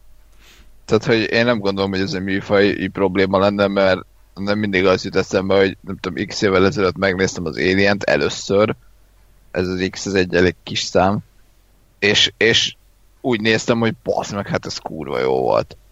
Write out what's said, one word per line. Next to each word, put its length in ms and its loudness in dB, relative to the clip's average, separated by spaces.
tehát, 200 0
hogy 280 0
én 120 2
nem 140 2
gondolom, 320 -2
hogy 100 -2
ez 120 -2
egy 100 -6
műfaji 640 2
probléma 500 0
lenne, 280 2
mert 340 2
nem 240 -2
mindig 280 2
az 180 2
jut 120 -4
eszembe, 400 0
hogy 240 2
nem 200 -10
tudom, 260 -6
x 160 -8
évvel 240 4
ezelőtt 300 0
megnéztem 480 -2
az 120 -8
Alien-t 460 2
először, 720 0
ez 180 -4
az 220 -2
X, 160 -10
ez 80 -4
egy 200 0
elég 280 2
kis 180 -6
szám, 380 0
és, 380 2
és 380 0
úgy 200 -2
néztem, 380 0
hogy 160 0
basz 280 -4
meg, 160 -6
hát 180 -4
ez 120 -10
kurva 400 -8
jó 220 0
volt. 360 -2